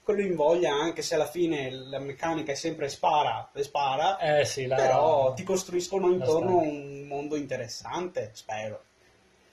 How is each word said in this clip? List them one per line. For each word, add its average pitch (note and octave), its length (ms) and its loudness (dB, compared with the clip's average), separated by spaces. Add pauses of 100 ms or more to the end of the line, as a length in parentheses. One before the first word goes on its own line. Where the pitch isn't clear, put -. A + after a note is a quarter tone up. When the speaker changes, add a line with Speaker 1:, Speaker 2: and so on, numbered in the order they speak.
Speaker 1:
Quello G3+ 180 0
invoglia, E3+ 540 2
anche D#3+ 280 -2
se D#3 120 -4
alla D3+ 120 2
fine D#3 440 -2
la C3 280 -10
meccanica C#3+ 540 -4
è - 20 -6
sempre D#3 340 -4
spara C#3 640 0
e C#3 100 -4
spara, C#3+ 560 0
Speaker 2:
Eh, D3+ 260 4
sì, B2+ 220 -4
la C3 100 2
Speaker 1:
però C3+ 580 4
ti F#3+ 80 -6
costruiscono F#3 680 0
Speaker 2:
la F3+ 60 6
Speaker 1:
intorno E3+ 460 4
Speaker 2:
storia. D#3 100 2
Speaker 1:
un C#3+ 360 -10
mondo D3 300 -6
interessante, C3 960 -6
spero. G#2+ 480 -10 (720)